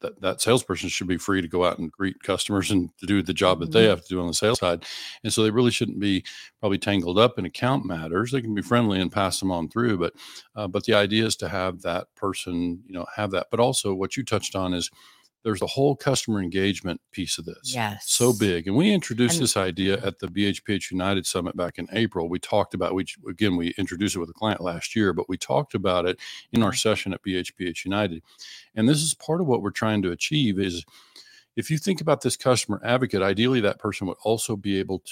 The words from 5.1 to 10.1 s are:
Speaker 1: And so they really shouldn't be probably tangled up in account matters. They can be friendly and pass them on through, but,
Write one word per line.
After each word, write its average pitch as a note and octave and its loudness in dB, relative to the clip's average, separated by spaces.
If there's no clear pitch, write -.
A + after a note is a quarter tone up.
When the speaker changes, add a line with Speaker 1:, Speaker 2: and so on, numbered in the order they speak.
Speaker 1:
And G#2+ -2
so A2 4
they A2 4
really A#2+ 4
shouldn't A#2 -2
be G2 2
probably G2 0
tangled F#2 0
up A#2+ 6
in F#2 -4
account B2 -2
matters. F2+ -2
They C3+ -2
can A2 -4
be G2 -2
friendly A2 4
and F2+ 0
pass F#2+ 0
them F#2+ 0
on E2 -2
through, A#2 2
but, E2+ 0